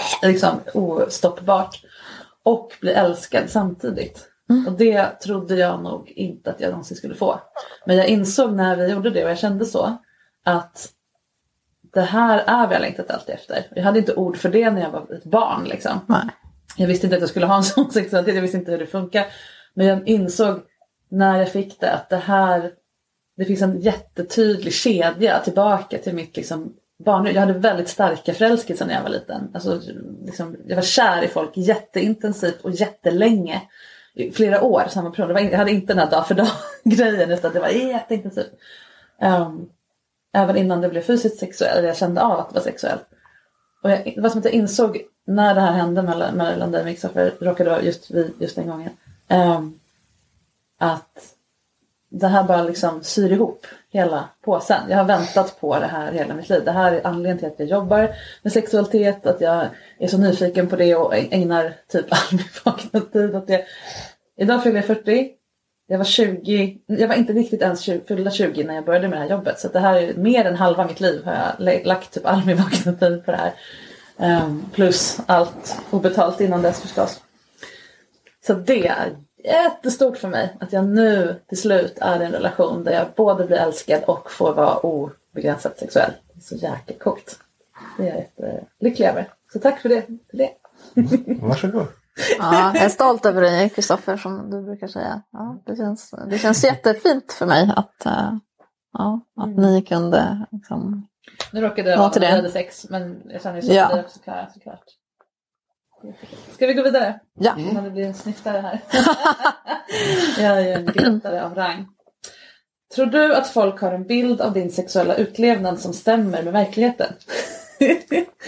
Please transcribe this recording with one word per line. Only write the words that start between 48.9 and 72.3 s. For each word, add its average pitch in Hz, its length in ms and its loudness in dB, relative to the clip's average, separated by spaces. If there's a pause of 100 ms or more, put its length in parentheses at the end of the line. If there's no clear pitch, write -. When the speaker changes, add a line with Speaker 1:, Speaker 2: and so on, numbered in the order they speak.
Speaker 1:
ehm, 170 520 2 (1000)
att - 520 -6 (800)
det 190 180 -2
här 190 160 4
bara, 180 200 4
liksom, 165 400 -4
syr 190 280 2
ihop 226 340 0 (240)
hela 160 400 -2 (160)
påsen. 196 440 0
Jag 190 80 2
har 196 80 6
väntat 185 540 0
på 147 200 -2
det 156 80 -4
här 151 240 -6
hela 160 220 -4
mitt 160 160 -10
liv. 175 160 2
Det 165 60 0
här 180 220 4
är 170 140 -2
anledningen 175 300 -2
till 170 100 -6
att 151 120 -10
jag 147 80 -6 (120)
jobbar 208 360 0 (260)
med 208 120 -4
sexualitet, 208 720 0
att 180 140 0
jag 165 240 0 (340)
är 180 80 -2
så 185 100 0
nyfiken 180 500 2
på 180 80 -4
det 175 200 4
och 165 200 2
ägnar 170 580 0 (140)
typ - 200 -2
<laughs> - 20 -6
all 180 100 2 (120)
min 185 140 0 (200)
vakna - 340 -2
tid 208 360 -2
åt 190 120 -8
det. 185 180 0 (720)
Idag 240 260 2
fyller 226 120 4
jag 202 100 0
fyrtio. 220 440 0 (580)
Jag 185 100 -2
var 196 80 0
tjugo, 196 720 0 (100)
jag 220 200 2
var 240 80 0
inte 233 180 2
riktigt 233 280 0
ens 180 200 0
tjugo, 175 260 -4
fyllda 190 240 -2
tjugo 160 320 -2
när 156 120 -6
jag 156 100 -8
började 175 220 2
med 165 100 -4
det 151 60 -4
här 151 80 -4
jobbet. 196 280 -4
Så - 80 -8
det 185 120 0
här 190 220 4
är 170 120 -2
mer 220 320 4
än 175 100 0
halva 175 320 2
mitt 165 120 -10
liv 185 260 0
har 175 80 -4
jag 175 240 -2
lä-, 180 260 0
lagt 180 300 -2
typ - 120 -6
all 190 200 2